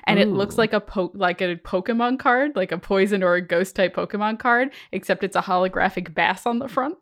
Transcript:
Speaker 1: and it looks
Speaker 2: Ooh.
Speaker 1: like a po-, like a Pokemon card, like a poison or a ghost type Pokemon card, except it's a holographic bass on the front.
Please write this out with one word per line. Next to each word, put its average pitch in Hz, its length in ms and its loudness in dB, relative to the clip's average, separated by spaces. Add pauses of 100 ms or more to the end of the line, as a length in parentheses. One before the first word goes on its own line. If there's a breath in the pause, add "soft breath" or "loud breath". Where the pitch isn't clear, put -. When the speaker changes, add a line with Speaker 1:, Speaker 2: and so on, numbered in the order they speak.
Speaker 1:
and 208 120 4
it 208 120 4
looks 196 260 0
Speaker 2:
Ooh. - 40 2
Speaker 1:
like 220 140 2
a 208 60 0
po-, 185 340 -4
like 180 280 0
a 175 160 -2
Pokemon 233 600 -2
card, 269 380 2
like 180 160 0
a 170 80 -4
poison 196 420 2
or 180 140 4
a 175 60 0
ghost 175 340 -2
type 180 200 0
Pokemon 214 440 -4
card, 247 320 2 (200 loud breath)
except 190 320 -2
it's 190 120 -6
a 180 60 2
holographic 185 760 0
bass 180 320 0
on 233 100 -2
the 254 100 -6
front. 277 340 -4